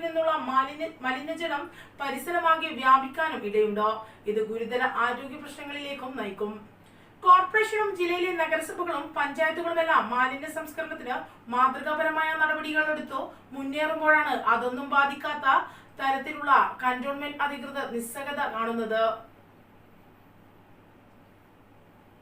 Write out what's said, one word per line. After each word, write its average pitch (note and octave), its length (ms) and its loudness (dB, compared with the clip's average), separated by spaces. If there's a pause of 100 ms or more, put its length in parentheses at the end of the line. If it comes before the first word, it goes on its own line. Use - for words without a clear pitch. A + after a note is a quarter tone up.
നിന്നുള്ള D#4+ 260 2 (180)
മാലിന്യ-, D4 460 0 (100)
മലിനജലം D#4 580 -4 (360)
പരിസരമാകെ D#4+ 720 0 (100)
വ്യാപിക്കാനും C4 680 2
ഇടയുണ്ട്. G#3+ 400 2 (440)
ഇത് G#3+ 180 2
ഗുരുതര A3+ 340 -2 (220)
ആരോഗ്യ C4+ 380 -4
പ്രശ്നങ്ങളിലേക്കും C#4+ 760 -10
നയിക്കും. G#3 340 -4 (720)
കോർപ്പറേഷനും G#4+ 640 6 (100)
ജില്ലയിലെ F4 320 0 (100)
നഗരസഭകളും D#4+ 640 -2 (120)
പഞ്ചായത്തുകളുമെല്ലാം D#4+ 840 2 (100)
മാലിന്യ C4 360 0 (100)
സംസ്കരണത്തിന് - 560 -8 (380)
മാതൃകാപരമായ D#4 760 2 (120)
നടപടികൾ D#4 520 0
എടുത്തു C#4 260 -6 (360)
മുന്നേറുമ്പോഴാണ് D4+ 800 2 (180)
അതൊന്നും B3+ 420 -2
ബാധിക്കാത്ത C#4 520 0 (520)
തരത്തിലുള്ള C#4 540 0 (300)
കന്റോൺമെന്റ് C#4 640 -2
അധികൃതർ C#4 400 -6 (120)
നിസ്സംഗത C#4+ 420 -6 (160)
കാണുന്നത്. A3+ 480 0 (3250)